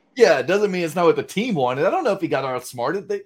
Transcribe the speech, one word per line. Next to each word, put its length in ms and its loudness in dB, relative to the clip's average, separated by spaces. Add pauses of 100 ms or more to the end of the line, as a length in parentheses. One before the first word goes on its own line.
(160)
Yeah, 240 6
it 80 -4
doesn't 240 2
mean 120 -2
it's 120 -4
not 100 2
what 100 6
the 80 -2
team 320 -4
wanted. 300 0
I 40 2
don't 140 0
know 80 0
if 100 -4
he 60 -2
got 180 -2
outsmarted. 600 -6
They, 180 -6